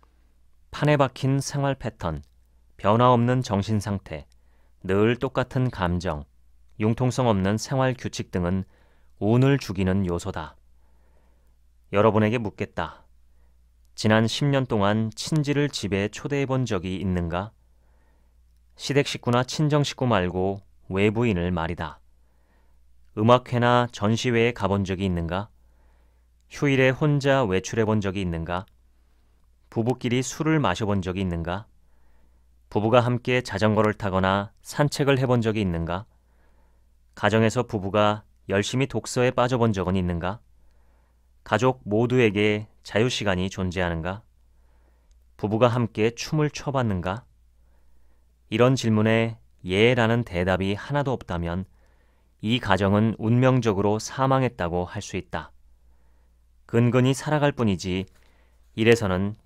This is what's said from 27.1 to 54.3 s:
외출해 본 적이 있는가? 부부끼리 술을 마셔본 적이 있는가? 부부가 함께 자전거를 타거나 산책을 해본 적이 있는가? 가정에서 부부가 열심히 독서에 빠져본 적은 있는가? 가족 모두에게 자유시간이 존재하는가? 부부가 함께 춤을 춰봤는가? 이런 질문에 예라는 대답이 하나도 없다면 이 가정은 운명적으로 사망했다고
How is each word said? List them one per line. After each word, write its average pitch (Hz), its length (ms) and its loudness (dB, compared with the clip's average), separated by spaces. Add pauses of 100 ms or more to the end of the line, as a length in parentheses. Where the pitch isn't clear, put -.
외출해 101 420 0
본 107 160 2
적이 98 200 -4
있는가? 87 440 -4 (1040)
부부끼리 120 540 -2
술을 156 360 0
마셔본 101 420 0
적이 90 200 -4
있는가? 87 440 -4 (1040)
부부가 110 320 4
함께 123 400 0
자전거를 107 520 2
타거나 95 580 0 (100)
산책을 139 580 0
해본 123 220 0
적이 110 200 0
있는가? 85 440 -4 (1080)
가정에서 110 480 2
부부가 104 600 -2 (260)
열심히 104 380 0
독서에 123 440 -2
빠져본 120 420 2
적은 92 240 0
있는가? 90 420 -4 (1040)
가족 127 400 0
모두에게 107 840 2 (160)
자유시간이 101 680 0
존재하는가? 90 720 -4 (1120)
부부가 110 300 2
함께 117 440 0
춤을 151 380 -4
춰봤는가? 101 760 -4 (1200)
이런 123 260 4
질문에 113 640 2 (260)
예라는 113 600 2
대답이 92 500 0
하나도 139 400 -4
없다면 87 520 -6 (760)
이 117 180 0
가정은 104 580 2
운명적으로 113 800 2
사망했다고 117 880 -2